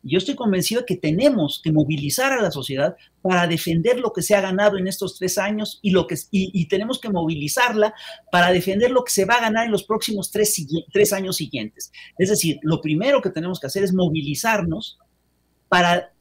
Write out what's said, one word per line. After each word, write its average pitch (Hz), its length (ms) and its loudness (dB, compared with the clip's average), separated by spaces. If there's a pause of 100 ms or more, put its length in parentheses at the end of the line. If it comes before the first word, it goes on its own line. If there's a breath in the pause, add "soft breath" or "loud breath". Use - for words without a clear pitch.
Yo 143 180 0
estoy 190 180 -2
convencido 220 460 0
de 240 40 -10
que 185 100 -2
tenemos 180 640 2
que 160 100 0
movilizar 151 600 0
a 254 80 0
la 180 120 0
sociedad 139 440 -4 (240 loud breath)
para 180 280 2
defender 170 500 0
lo 233 140 -2
que 175 100 -4
se 208 140 2
ha 196 40 4
ganado 196 380 2
en 185 80 -2
estos 190 320 -6
tres 185 200 -2
años 208 440 -4
y 202 80 0
lo 180 160 4
que, 170 80 -4 (160)
y, 185 240 0
y 175 140 0
tenemos 220 320 -2
que 226 100 -8
movilizarla 196 800 0 (380 loud breath)
para 175 220 6
defender 196 400 2
lo 247 100 4
que 240 100 -6
se 196 120 2
va 226 100 2
a 240 60 4
ganar 226 260 0
en 226 60 -2
los 196 100 0
próximos 214 480 -4
tres 208 260 0
sigui-, 160 360 -6
tres 202 200 4
años 190 240 -4
siguientes. - 540 -8 (260 loud breath)
Es 185 140 0
decir, 165 320 0
lo 156 180 0
primero 196 400 2
que 190 100 -4
tenemos 170 280 -6
que - 80 -10
hacer 196 160 -2
es 180 100 0
movilizarnos 170 1040 -2 (720)
para 175 520 2